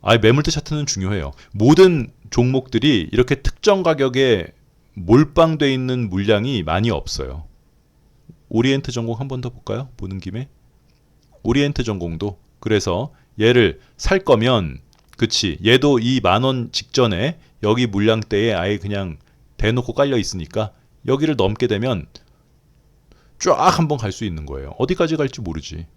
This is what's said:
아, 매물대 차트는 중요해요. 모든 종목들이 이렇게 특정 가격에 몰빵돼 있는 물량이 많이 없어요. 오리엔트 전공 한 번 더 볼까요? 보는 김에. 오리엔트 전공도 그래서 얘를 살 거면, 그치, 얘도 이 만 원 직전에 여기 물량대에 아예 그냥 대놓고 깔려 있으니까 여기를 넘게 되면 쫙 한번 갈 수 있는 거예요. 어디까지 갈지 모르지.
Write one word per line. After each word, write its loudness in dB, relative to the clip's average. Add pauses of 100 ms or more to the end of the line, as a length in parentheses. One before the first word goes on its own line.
아, 4
매물대 4
차트는 -4
중요해요. -4 (180)
모든 6 (220)
종목들이 0
이렇게 0
특정 0
가격에 2 (400)
몰빵돼 4
있는 -2
물량이 0
많이 0
없어요. -6 (1040)
오리엔트 0
전공 -6
한 -8
번 -8
더 -8
볼까요? -10
보는 -10
김에. -10 (920)
오리엔트 0
전공도 -6 (200)
그래서 -2 (280)
얘를 4 (180)
살 0
거면, 2 (380)
그치, -2
얘도 4
이 0
만 2
원 -2
직전에 -2 (240)
여기 2
물량대에 0
아예 -2
그냥 -8 (400)
대놓고 0
깔려 0
있으니까 -6 (340)
여기를 0
넘게 0
되면 -2 (1300)
쫙 -6 (220)
한번 -2
갈 -6
수 -8
있는 -8
거예요. -12
어디까지 -2
갈지 -4
모르지. -10